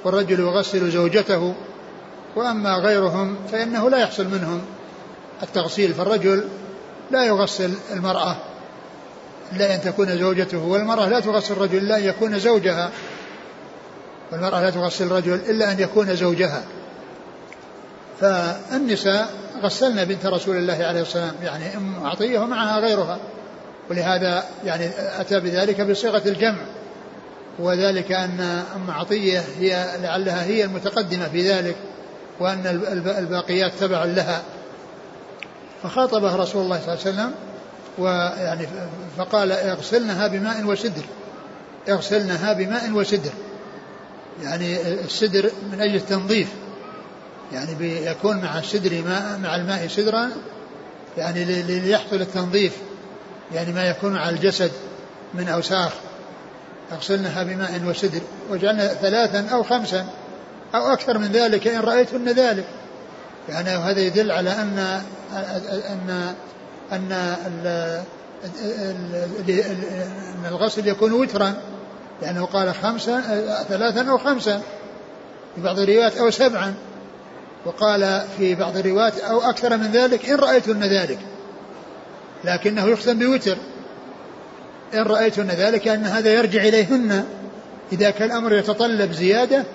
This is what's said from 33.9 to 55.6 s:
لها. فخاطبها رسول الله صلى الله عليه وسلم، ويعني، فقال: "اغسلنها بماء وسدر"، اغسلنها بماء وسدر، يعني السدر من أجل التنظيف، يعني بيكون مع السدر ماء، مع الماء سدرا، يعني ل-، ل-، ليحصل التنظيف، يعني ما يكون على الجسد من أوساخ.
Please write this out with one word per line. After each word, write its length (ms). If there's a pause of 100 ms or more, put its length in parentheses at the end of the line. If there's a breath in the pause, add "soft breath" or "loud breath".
لها. 380 (1400)
فخاطبها 520
رسول 280
الله 160
صلى 140
الله 120
عليه 100
وسلم، 160 (640)
ويعني، 720 (500)
فقال: 340
"اغسلنها 760
بماء 360
وسدر"، 400 (840)
اغسلنها 640
بماء 380
وسدر، 400 (1120)
يعني 380
السدر 720 (200)
من 100
أجل 140
التنظيف، 520 (1080)
يعني 220
بيكون 640
مع 220
السدر 460
ماء، 380
مع 120
الماء 320
سدرا، 420 (880)
يعني 280
ل-، 220
ل-، 180
ليحصل 300
التنظيف، 580 (800)
يعني 200
ما 160
يكون 280
على 180
الجسد 360 (640)
من 140
أوساخ. 440 (1000)